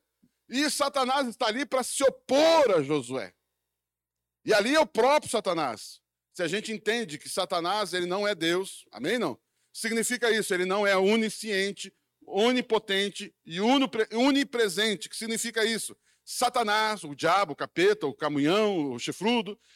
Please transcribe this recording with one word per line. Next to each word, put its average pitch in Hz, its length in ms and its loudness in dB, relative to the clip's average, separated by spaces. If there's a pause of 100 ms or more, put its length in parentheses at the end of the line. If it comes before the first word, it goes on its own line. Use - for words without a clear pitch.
(480)
e 269 220 -2
Satanás 269 560 0
está 233 220 -4
ali 247 180 -2
para 254 160 0
se - 200 -4
opor 285 720 4
a 156 60 2
Josué. 131 520 -6 (1080)
E 208 100 2
ali 214 200 2
é 311 60 6
o 285 60 4
próprio 269 440 2
Satanás. 165 680 -4 (320)
Se 180 100 -6
a 170 60 0
gente 214 240 -4
entende 208 460 -4
que - 100 -16
Satanás, 180 640 -2
ele 180 140 -2
não 196 200 -2
é 208 80 0
Deus, 175 560 -2
amém, 160 280 -4
não? 156 200 -4 (340)
Significa 226 580 -2
isso, 214 240 0
ele 180 100 0
não 202 220 0
é 196 100 4
onisciente, 202 960 0 (340)
onipotente 208 1080 0 (100)
e 165 160 -8
unipre-, 226 520 2
unipresente. 226 960 0
Que - 80 -16
significa 220 480 -4
isso? 220 320 -4 (280)
Satanás, 214 800 0
o 143 100 -12
diabo, 165 380 2
o 135 40 -10
capeta, 180 500 0
o 135 80 -4
caminhão, 151 800 0
o 120 60 -8
chifrudo, 202 600 -2 (180)